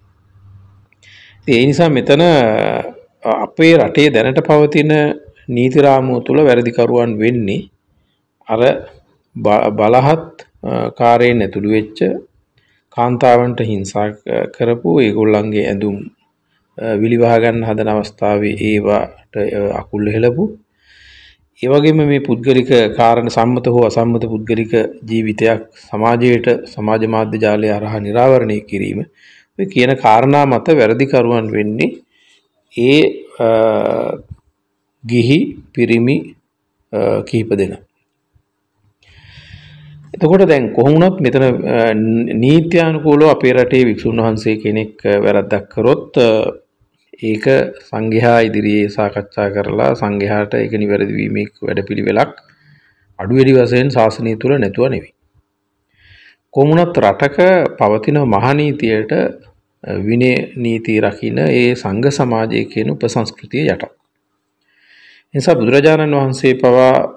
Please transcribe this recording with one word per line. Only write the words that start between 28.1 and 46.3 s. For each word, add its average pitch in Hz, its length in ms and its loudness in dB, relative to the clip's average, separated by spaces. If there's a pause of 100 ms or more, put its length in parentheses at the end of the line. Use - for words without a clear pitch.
කිරීම, 98 380 -6 (600)
ඔය 98 60 -4
කියන 123 300 2
කාරණා 131 500 4
මත 127 220 -2 (100)
වැරදිකරුවන් 120 720 0
වෙන්නේ 110 380 -2 (840)
ඒ, 131 280 2 (380)
අ, 120 80 0 (1600)
ගිහි 120 360 0 (340)
පිරිමි, 117 420 0 (800)
අ, 107 300 -2
කිහිප 110 260 -4
දෙනා. 98 320 -4 (2250)
එතකොට 185 360 2
දැන් 135 260 2
කොහොම 135 200 4
වුණත් 185 260 4
මෙතන, 131 240 2
අ, 117 500 0 (440)
නීත්‍යානුකූලව 156 920 2
අපේ 131 240 2
රටේ 127 320 2
වික්ෂුන් 113 360 -2
වහන්සේ 110 360 -2
කෙනෙක්, 107 360 -6 (120)
අ, 101 160 2
වැරද්දක් 101 480 -2
කරොත්, - 480 -2
අ, 120 120 4 (880)